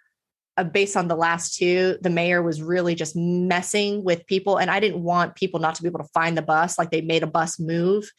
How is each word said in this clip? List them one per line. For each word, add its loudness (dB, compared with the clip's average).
uh, 0
based 0
on 0
the 0
last -2
two, 2
the 0
mayor 2
was -2
really 0
just -6
messing 0
with 0
people. 0
And 2
I 2
didn't -2
want 0
people -2
not 0
to -10
be -2
able -6
to -14
find 2
the 0
bus. 0
Like, -2
they 0
made 0
a -2
bus -2
move. 0